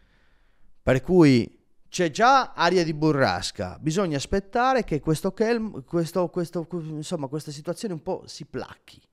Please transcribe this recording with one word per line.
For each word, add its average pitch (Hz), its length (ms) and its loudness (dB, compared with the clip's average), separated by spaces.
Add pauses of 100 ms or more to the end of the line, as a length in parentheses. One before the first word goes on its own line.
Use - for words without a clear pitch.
(840)
Per 127 180 2
cui 147 580 4 (300)
c'è 170 220 -2
già 247 420 4
aria 175 300 2
di 160 100 -2
burrasca, 104 840 0
bisogna 156 380 -2
aspettare 233 640 0
che 151 160 -4
questo 160 340 -2
Kelm-, 220 520 -2
questo, 170 420 -2
questo, 165 440 -6
insomma, 156 540 -8
questa 147 240 -8
situazione 165 460 -8
un - 80 -14
po' 185 240 -6
si - 180 -16
placchi. - 560 -14 (120)